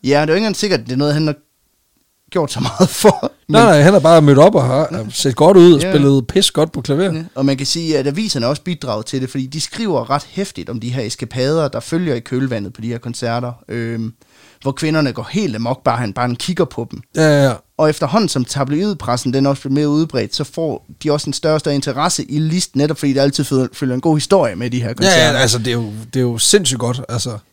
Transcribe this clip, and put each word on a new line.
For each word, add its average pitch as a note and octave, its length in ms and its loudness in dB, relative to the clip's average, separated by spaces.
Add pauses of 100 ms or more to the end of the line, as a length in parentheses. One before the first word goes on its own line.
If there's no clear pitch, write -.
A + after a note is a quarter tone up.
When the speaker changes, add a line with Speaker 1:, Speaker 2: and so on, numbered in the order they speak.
Speaker 1:
Ja, - 40 -2
det C3+ 60 2
er C#3+ 60 4
jo - 20 2
ikke D#3 160 2
engang G#3+ 180 0
sikkert, F#3 240 0
at A2+ 60 -12
det B2 80 -6
er B2+ 40 -2
noget, D3 160 0
han D#3 140 0
har D3 80 -2 (960)
gjort D#3+ 200 -2
så - 80 -8
meget B2+ 300 0
for. - 420 2 (160)
Speaker 2:
Nej, G#3+ 140 4
Speaker 1:
Men A#3 80 8
Speaker 2:
nej, D3+ 120 6
han F3 120 8
har G3+ 60 8
bare D#3+ 220 8
mødt C#3+ 160 6
op E3+ 180 8
og C#3+ 80 4
har, C3 280 0
har A2+ 200 -8
set C3 240 -4
godt F#3 220 6
ud F3 160 10
og C#3+ 80 4
Speaker 1:
Ja. F#3 100 -2
Speaker 2:
spillet C#3 360 4
pis - 240 0
godt D#3+ 200 0
på D#3 100 -8
klaver. D#3+ 320 -2
Speaker 1:
Ja, D#3+ 100 -8 (120)
og C3+ 100 0
man C#3 120 2
kan C#3 80 -6
sige, D#3+ 320 -2
at C3+ 100 0
aviserne D#3 400 -4
også D3 140 -2
bidrager B2+ 400 -6
til C3 200 -6
det, B2+ 80 -6
fordi C3+ 160 -6
de D3 160 -10
skriver D3+ 480 -4
ret C#3+ 200 -2
hæftigt - 400 -10
om A#2+ 100 -8
de A2+ 100 -8
her B2 140 -4
eskapader, C3 640 -4
der B2+ 120 -6
følger E3 360 -4
i A#2 40 -6
kølvandet A#2 540 -6
på - 80 -16
de A2+ 60 -8
her A#2 100 -6
koncerter, A#2+ 540 -6 (180)
øhm, A2+ 440 -8 (480)
hvor C#3 100 -4
kvinderne D#3 420 -4
går A2 180 -10
helt F3 240 -4
amok, A#2 280 -6
bare A#2 140 0
han, A2+ 160 -6
bare B2 140 -2
han B2 80 -2
kigger F3 300 -2
på - 260 -10
dem. - 100 -14 (140)
Speaker 2:
Ja, D#3 60 2
ja, D3 240 4
ja. B2+ 80 2 (240)
Speaker 1:
Og D#3 120 2
efterhånden, D#3 400 -2
som B2 160 -2
tabloidpressen, C#3 880 -4
den C3+ 120 2
også C#3 160 0
bliver C3+ 120 -4
mere D3+ 160 0
udbredt, D3 460 -2
så - 80 -4
får D#3 420 -6 (180)
de D3+ 80 0
også D3 180 -2
en C#3 40 -4
større - 200 -2
og D#3 60 0
større C#3+ 160 -2
interesse C#3+ 480 -4
i D3 160 -4
Liszt, D#3+ 360 -2
netop D3 220 0
fordi C#3 160 -2
der C#3 80 2
altid C#3+ 220 0
føl-, C3 300 0
følger B2+ 220 -4
en B2+ 60 -6
god D#3 160 2
historie C#3+ 380 0
med A#2+ 140 -6
de B2 120 -4
her A#2 120 -4
koncerter. F3+ 300 2
Speaker 2:
Ja, D#3 80 4
ja, C#3 60 -2
altså, B2+ 200 2
det A2+ 100 -4
er A#2+ 40 -2
jo, A#2 200 -4 (220)
det C3 60 -2
er B2+ 40 2
jo A#2+ 140 -2
sindssygt C3+ 420 2
godt, B2 300 -4
altså. A#2 280 -6 (160)